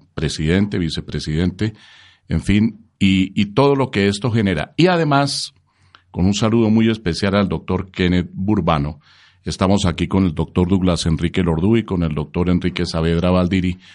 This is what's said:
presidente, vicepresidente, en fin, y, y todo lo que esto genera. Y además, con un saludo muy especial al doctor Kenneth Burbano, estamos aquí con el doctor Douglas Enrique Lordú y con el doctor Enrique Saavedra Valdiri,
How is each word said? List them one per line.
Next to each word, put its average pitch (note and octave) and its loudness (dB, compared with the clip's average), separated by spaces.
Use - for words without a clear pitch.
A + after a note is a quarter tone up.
presidente, G#2 -2
vicepresidente, F2 -4
en E2+ -2
fin, G#2+ 0
y, F#2+ 2
y G2+ -2
todo C#3 4
lo C3+ -2
que G2+ 2
esto G2+ -2
genera. G2 -2
Y E3+ 4
además, D3 0
con F2 0
un G2+ 2
saludo A2 2
muy A2+ 4
especial G2 -2
al G2+ 2
doctor F2+ -4
Kenneth F2+ 0
Burbano, E2 0
estamos F#2+ 0
aquí E2+ -2
con F#2+ 2
el E2+ 0
doctor F2 0
Douglas F2+ 0
Enrique E2+ 0
Lordú F2 2
y A2 0
con F#2 -2
el D#2 -2
doctor E2+ -2
Enrique F2+ 0
Saavedra E2+ 0
Valdiri, F2+ 0